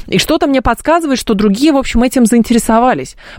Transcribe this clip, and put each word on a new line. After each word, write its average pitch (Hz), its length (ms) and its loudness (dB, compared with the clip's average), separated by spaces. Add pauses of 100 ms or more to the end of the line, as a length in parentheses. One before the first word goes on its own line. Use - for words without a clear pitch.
И - 120 -2
что-то 330 280 0
мне 269 160 0
подсказывает, 285 560 -2
что - 160 -2
другие, 214 380 2
в 277 40 2
общем, 240 280 0
этим 254 220 2
заинтересовались. 226 920 0 (220)